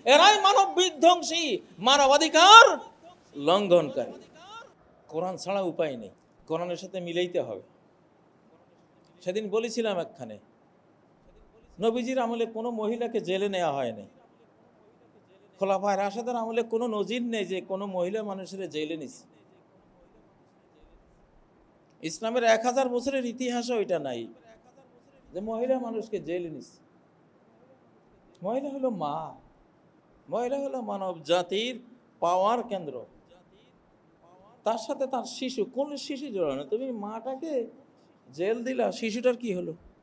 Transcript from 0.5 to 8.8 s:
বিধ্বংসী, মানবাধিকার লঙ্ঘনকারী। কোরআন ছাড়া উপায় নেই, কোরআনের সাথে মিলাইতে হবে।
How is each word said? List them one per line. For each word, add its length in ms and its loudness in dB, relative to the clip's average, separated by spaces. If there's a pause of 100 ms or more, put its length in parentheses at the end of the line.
বিধ্বংসী, 840 4 (220)
মানবাধিকার 1000 10 (580)
লঙ্ঘনকারী। 760 2 (960)
কোরআন 300 -6
ছাড়া 240 -4
উপায় 360 -2
নেই, 120 -14 (380)
কোরআনের 300 -4
সাথে 220 -12
মিলাইতে 420 -2
হবে। 200 -10 (1600)